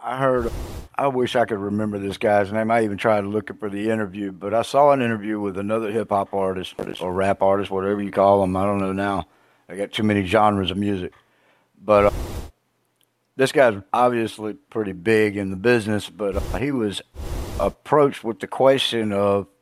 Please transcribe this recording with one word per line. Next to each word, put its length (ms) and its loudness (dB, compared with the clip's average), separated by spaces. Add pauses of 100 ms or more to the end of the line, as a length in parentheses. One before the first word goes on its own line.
I 160 -4
heard, 320 2 (460)
I 120 0
wish 280 -2
I 80 4
could 140 -2
remember 400 -4
this 200 -6
guy's 340 2
name. 180 -2
I 140 2
even 140 -4
tried 260 2
looking 320 -6
for 140 -8
the 200 -4
interview, 420 -4
but 200 -8
I 100 2
saw 300 4
an 80 2
interview 400 -2
with 160 -4
another 340 -2
hip 200 -4
hop 240 0
artist 400 -4 (260)
or 120 -4
rap 300 0
artist, 280 2
whatever 320 -2
you 80 -6
call 320 4
'em. 140 -2
I 80 0
don't 140 0
know 140 -2
now. 340 -4 (420)
I 80 -14
got 160 -6
too 100 -4
many 240 2
genres 440 4
of 60 -6
music. 360 -2 (720)
But, 240 4
uh, 40 4 (1300)
this 160 2
guy's 280 4 (120)
obviously 640 0
pretty 380 -6
big 440 2
in 140 -4
the 60 -6
business, 540 0
but, 260 -4
uh, 220 -4
he 120 -4
was 300 -4 (580)
approached 640 2
with 180 -6
the 60 -6
question 680 2
of, 340 0 (160)